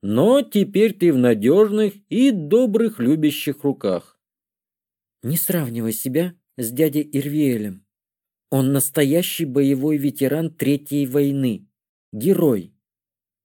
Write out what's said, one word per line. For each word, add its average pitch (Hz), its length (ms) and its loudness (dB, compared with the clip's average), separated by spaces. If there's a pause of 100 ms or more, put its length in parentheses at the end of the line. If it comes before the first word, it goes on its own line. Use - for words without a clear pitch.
«Но 160 400 2
теперь 202 520 0
ты 175 180 4
в 131 60 2
надежных 185 760 2 (140)
и 254 220 2
добрых 214 680 0
любящих 147 640 0
руках». 101 540 -4 (1040)
«Не 139 140 -4
сравнивай 120 560 -4
себя 151 420 -4 (220)
с 117 140 -8
дядей 147 420 -2
Ирвиэлем. 135 720 -4 (640)
Он 135 220 0
настоящий 151 720 0
боевой 139 520 0
ветеран 143 540 -2
Третьей 143 560 -2
войны. 135 640 -2 (440)
Герой». 131 600 0 (720)